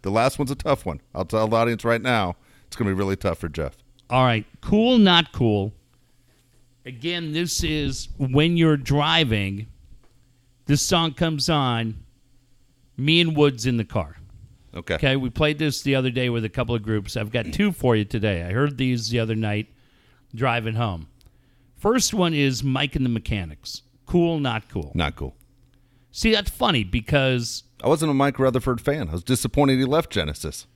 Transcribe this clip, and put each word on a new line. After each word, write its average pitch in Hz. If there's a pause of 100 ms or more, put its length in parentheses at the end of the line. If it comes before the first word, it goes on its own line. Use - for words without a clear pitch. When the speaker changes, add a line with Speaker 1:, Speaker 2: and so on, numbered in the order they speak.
Speaker 1:
The 95
last 113
one's 139
a 139
tough -
one. 76 (140)
I'll 92
tell 110
the 110
audience 117
right 117
now, 107 (280)
it's -
gonna 104
be 95
really 98
tough 90
for -
Jeff. 76 (320)
Speaker 2:
All 127
right, 117 (160)
Cool, 233
Not 180
Cool. 107 (1120)
Again, 151
this 165
is 151
when 147
you're 160
driving, 123 (1000)
this 147
song 165
comes 160
on, 117 (1000)
me 156
and 160
Woods 139
in 123
the 110
car. 82 (580)
Speaker 1:
Okay. 87
Speaker 2:
Okay, 135
we 131
played 151
this 151
the 139
other 131
day 123
with 117
a 107
couple 120
of 107
groups. 107
I've 107
got 117
two 202
for 127
you 107
today. 101
I 87
heard 135
these 123
the 117
other 113
night 107 (680)
driving 117
home. 98 (680)
First 226
one 175
is 135
Mike 139
and 135
the 123
Mechanics. 101 (240)
Cool, 170
Not 117
Cool. 80
Speaker 1:
Not 76
cool. - (760)
Speaker 2:
See, 220
that's 202
funny 175
because 123 (200)
Speaker 1:
I -
wasn't 156
a -
Mike 139
Rutherford 127
fan. 143
I 78
was 87
disappointed 131
he 131
left 151
Genesis. 73